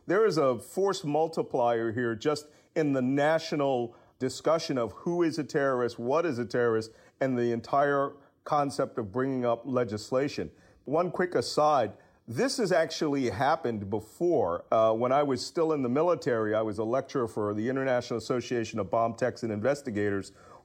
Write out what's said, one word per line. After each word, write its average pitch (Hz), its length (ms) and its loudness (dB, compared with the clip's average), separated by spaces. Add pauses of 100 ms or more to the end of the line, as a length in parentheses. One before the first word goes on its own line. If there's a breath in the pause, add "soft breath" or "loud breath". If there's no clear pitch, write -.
there 208 200 2
is 175 120 2
a 131 220 2
force 190 440 -2
multiplier 143 880 0
here 117 220 0
just 147 340 -2 (280 soft breath)
in 151 180 2
the 131 80 0
national 139 960 0 (240 loud breath)
discussion 151 580 0
of 110 140 -2
who 170 320 -2
is 160 160 0
a 147 40 -2
terrorist, 131 540 0
what 139 280 0
is 123 140 -2
a 120 60 -2
terrorist, 113 460 0 (280 loud breath)
and 131 180 0
the 120 140 2
entire 143 640 0 (300 soft breath)
concept 143 560 -2
of 101 120 -6
bringing 127 340 -2
up 117 200 0
legislation. 123 840 -2 (340 soft breath)
One 160 240 0
quick 180 260 -2
aside, 143 580 2 (340 soft breath)
this 202 300 -2
has 196 140 2
actually 151 580 2
happened 113 600 -2
before. 107 840 0
Uh, 110 220 6
when 123 180 0
I 143 120 4
was 131 200 -2
still 160 300 0
in 143 80 -2
the 120 80 0
military, 127 640 2
I 110 80 2
was 104 160 -4
a 110 60 -2
lecturer 127 440 -2
for 104 280 -2
the 110 140 -2
International 131 480 -2
Association 117 600 -4
of 92 120 -4
Bomb 113 240 2
Techs 120 260 -2
and 113 100 -2
Investigators 104 800 -2 (340 loud breath)